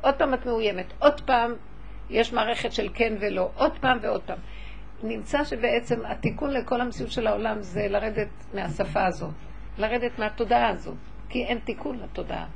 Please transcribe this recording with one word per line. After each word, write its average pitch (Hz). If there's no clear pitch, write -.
עוד 277
פעם 285
את 240
מאוימת, 214
עוד 294
פעם 240
יש 226
מערכת 226
של 214
כן 226
ולא, 185
עוד 302
פעם 254
ועוד 208
פעם. -
נמצא 226
שבעצם 233
התיקון 233
לכל 247
המציאות 240
של 233
העולם 214
זה 196
לרדת 208
מהשפה 190
הזאת, 170
לרדת 233
מהתודעה 226
הזאת, 165
כי 247
אין 233
תיקון 247
לתודעה. -